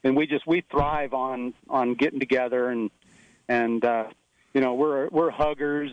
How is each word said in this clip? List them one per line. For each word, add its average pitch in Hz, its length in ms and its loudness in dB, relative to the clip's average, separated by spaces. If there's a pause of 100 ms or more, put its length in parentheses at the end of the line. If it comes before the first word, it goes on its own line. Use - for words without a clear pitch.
and 135 140 4
we 156 100 2
just, - 180 -2
we 170 280 0
thrive 143 420 0
on, 127 400 -4 (160)
on 123 240 2
getting 139 240 0
together 127 500 0
and, 117 220 -2 (580)
and, 117 360 0
uh, 117 220 0 (480)
you 139 60 4
know, 127 140 0
we're, 139 360 0
we're 165 200 2
huggers 147 640 -2